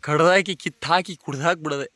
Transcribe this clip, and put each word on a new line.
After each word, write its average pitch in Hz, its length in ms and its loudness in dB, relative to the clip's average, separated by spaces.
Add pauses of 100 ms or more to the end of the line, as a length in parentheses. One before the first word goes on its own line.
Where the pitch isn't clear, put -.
ಕಡ್ದಾಕಿ, 175 540 2
ಕಿತ್ತಾಕಿ, 175 600 -4
ಕುಡ್ದಾಕ್ಬಿಡೋದೆ. 151 800 -4